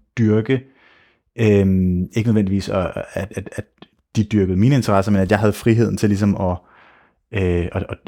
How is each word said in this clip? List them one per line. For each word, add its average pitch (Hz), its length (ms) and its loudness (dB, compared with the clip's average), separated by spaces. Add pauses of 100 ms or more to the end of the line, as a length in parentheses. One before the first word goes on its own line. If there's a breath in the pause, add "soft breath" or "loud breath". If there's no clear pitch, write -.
(180)
dyrke, 113 460 0 (760 soft breath)
øhm, 95 600 2
ikke 110 260 -4
nødvendigvis 98 400 0
at, 92 240 -4 (220)
at, 95 220 -8
at, 95 160 -10
at - 120 -10 (520)
de 107 80 2
dyrkede 95 340 0
mine 123 160 4
interesser, 104 380 0
men 98 80 2
at 92 100 0
jeg 104 80 4
havde 104 140 2
friheden 110 440 0
til 110 120 0
ligesom 101 320 0
at, 90 160 -2 (760 soft breath)
øh, 87 400 -2
at, 95 160 -4
at, - 200 -12